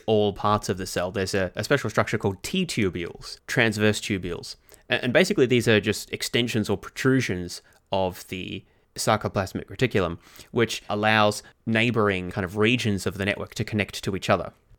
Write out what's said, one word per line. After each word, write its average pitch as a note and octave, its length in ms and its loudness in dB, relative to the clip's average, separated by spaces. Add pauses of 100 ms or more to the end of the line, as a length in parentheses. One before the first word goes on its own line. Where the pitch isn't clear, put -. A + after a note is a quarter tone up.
all G#2 260 4
parts G#2+ 340 0
of G2 100 -2
the F#2 80 -6
cell, F#2 260 -4
there's F#2+ 220 -2
a, F#2+ 220 0
a A2 80 -4
special C3+ 260 0
structure A2 280 0
called G2 260 -2
T-tubules, F#2+ 1000 -4
transverse G#2+ 540 2
tubules. F2+ 560 -6 (340)
A-, - 140 0
and B2 80 0
basically D#3 340 4
these A#2 220 4
are A2 140 6
just G2+ 320 -2
extensions A2+ 560 -2
or G2 80 2
protrusions A2 840 0 (300)
of F#2 380 -2
the F#2 340 -8 (320)
sarcoplasmic G2+ 680 -2
reticulum, F#2+ 520 0 (340)
which - 380 0
allows G#2+ 540 2 (220)
neighboring A2 680 0
kind G2 140 -4
of F2 100 -8
regions G#2+ 500 2
of F#2 120 -4
the G2 80 -2
network G2 300 -4
to A2 100 -4
connect - 400 -4
to F#2+ 100 -2
each F2+ 140 -6
other. F#2+ 240 2 (260)